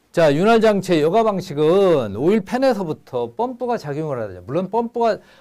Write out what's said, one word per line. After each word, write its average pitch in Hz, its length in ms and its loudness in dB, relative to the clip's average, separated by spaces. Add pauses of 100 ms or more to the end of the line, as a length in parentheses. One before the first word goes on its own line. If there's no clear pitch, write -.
(120)
자, 156 240 4
윤활 214 260 4
장치의 190 400 2
여과 175 220 2
방식은 160 920 0
오일팬에서부터 185 1200 -2
펌프가 247 420 -4
작용을 147 440 -6
하죠. 92 240 -10
물론 165 240 -4
펌프가, 233 500 -2 (220)